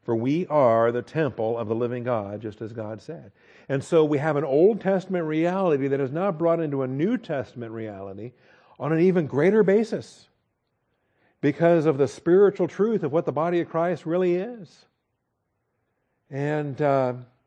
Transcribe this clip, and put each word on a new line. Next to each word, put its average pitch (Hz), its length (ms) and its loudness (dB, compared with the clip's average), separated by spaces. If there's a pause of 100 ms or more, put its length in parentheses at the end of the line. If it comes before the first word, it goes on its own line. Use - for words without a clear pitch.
"For 117 120 -2
we 139 320 0
are 120 460 4
the 120 100 -4
temple 117 560 -4
of 110 100 -6
the 113 60 -2
living 120 300 -4
God, 104 360 -4
just 107 220 -12
as 110 100 -10
God 110 300 -10
said." 147 300 -16 (360)
And 139 160 -2
so 160 200 4
we 147 140 2
have 151 180 0
an 147 80 0
Old 160 360 4
Testament 185 460 -2
reality 160 640 0
that 135 120 0
is 131 120 -2
now 185 180 -2
brought 165 300 0
into 143 220 -2
a 131 40 -2
New 156 320 -2
Testament 120 540 -8
reality 104 600 -12 (460)
on 143 140 -4
an 160 80 2
even 175 260 4
greater 165 360 4
basis 196 680 -2 (1120)
because 165 460 2
of 139 120 2
the 139 100 4
spiritual 185 600 4
truth 214 340 0
of 143 100 -2
what 165 120 0
the 151 80 -4
body 170 280 -2
of 160 80 -4
Christ 165 380 -2
really 175 300 0
is. 208 500 -10 (1400)
And, 147 500 -4
uh, 135 340 2 (320)